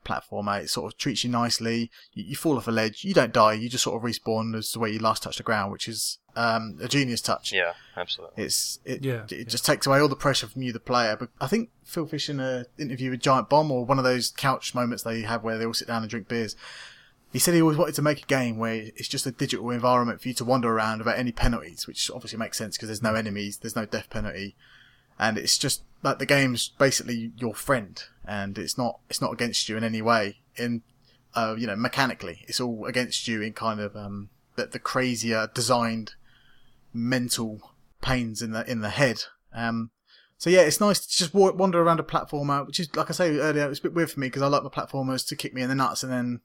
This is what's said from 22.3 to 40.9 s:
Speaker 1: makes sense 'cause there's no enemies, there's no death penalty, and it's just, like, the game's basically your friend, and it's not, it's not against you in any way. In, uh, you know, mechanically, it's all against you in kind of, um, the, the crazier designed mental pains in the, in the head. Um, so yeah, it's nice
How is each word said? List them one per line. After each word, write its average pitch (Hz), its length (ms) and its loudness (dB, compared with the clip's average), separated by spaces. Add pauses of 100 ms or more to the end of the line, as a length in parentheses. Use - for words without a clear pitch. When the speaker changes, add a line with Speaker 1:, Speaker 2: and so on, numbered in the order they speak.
Speaker 1:
makes - 180 -6
sense 107 220 -6
'cause 113 100 -8
there's 107 140 -8
no 110 100 2
enemies, 104 440 -4
there's - 180 -10
no 110 120 -4
death - 220 -6
penalty, 101 460 -6 (640)
and 107 180 2
it's 71 200 2
just, - 260 -2 (200)
like, 135 160 0
the 135 80 -4
game's 135 500 2
basically 120 600 0
your 117 180 -2
friend, 113 480 -2 (220)
and 101 320 -6
it's 90 200 -6
not, 120 220 -2 (100)
it's - 120 -4
not 139 120 -2
against 117 360 -2
you 110 80 -4
in 113 60 -2
any 110 180 -2
way. 107 360 2 (200)
In, 117 240 -2 (540)
uh, 110 220 0
you 117 80 -4
know, 101 100 -2
mechanically, 120 720 -2
it's - 120 -4
all 117 260 -4
against 123 420 -2
you 113 140 -2
in 107 120 -6
kind 110 260 -4
of, 104 160 -6
um, 101 340 -10 (260)
the, 120 120 -4
the - 120 -10
crazier 113 760 0
designed 113 600 0 (800)
mental 120 800 -2 (300)
pains 120 420 -2
in 110 80 -6
the, 113 180 -4
in 117 120 -2
the 104 80 -2
head. 123 340 2 (300)
Um, 117 360 -4 (540)
so 170 60 2
yeah, 185 140 10
it's 151 180 4
nice 208 180 4